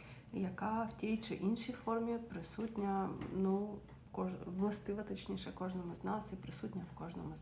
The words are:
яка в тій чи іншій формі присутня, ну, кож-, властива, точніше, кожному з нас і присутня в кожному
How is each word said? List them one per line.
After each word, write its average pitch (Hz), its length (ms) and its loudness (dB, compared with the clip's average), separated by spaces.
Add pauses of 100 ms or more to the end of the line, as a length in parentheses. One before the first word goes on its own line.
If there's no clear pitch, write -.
(340)
яка 214 500 2
в 226 140 -4
тій 220 200 4
чи - 180 -2
іншій 226 360 2
формі 233 460 2
присутня, 202 920 0 (240)
ну, 196 460 4 (320)
кож-, 185 340 -2
властива, 202 580 2
точніше, 190 480 -4
кожному 185 440 -2
з - 80 -10
нас 202 200 2 (100)
і - 20 -4
присутня - 560 -4
в - 60 -12
кожному 165 440 -4